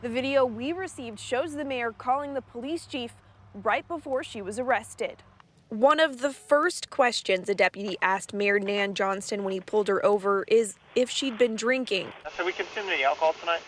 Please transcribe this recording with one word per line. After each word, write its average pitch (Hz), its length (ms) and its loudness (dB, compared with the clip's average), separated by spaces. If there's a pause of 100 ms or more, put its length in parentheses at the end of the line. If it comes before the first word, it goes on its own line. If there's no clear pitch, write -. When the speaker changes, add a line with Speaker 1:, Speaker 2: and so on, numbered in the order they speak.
Speaker 1:
The 240 80 -6
video 262 360 2
we 247 280 -4
received 285 460 -10
shows 294 340 -4
the 294 100 -6
mayor 247 280 -4
calling 277 420 -2
the 269 80 -4
police 277 460 -10
chief 240 260 -8 (400)
right 202 340 -2
before 285 360 -4
she - 180 -12
was 202 160 -8
arrested. 226 640 -2 (480)
One 269 300 6
of 277 220 2
the 277 100 0
first - 600 0
questions 202 580 2
a 202 60 2
deputy 190 440 2
asked 190 360 0
Mayor 202 240 2
Nan 202 340 0
Johnston 196 500 -2
when 190 80 -2
he 190 80 -2
pulled 208 280 0
her 196 180 2
over 196 420 2
is 220 280 4 (200)
if 240 140 2
she'd 247 300 -4
been 233 160 4
drinking. 220 580 -2 (240)
Speaker 2:
So 175 80 -4
we - 60 0
consumed - 400 -6
any 143 120 0
alcohol 151 360 2
tonight? 170 280 -2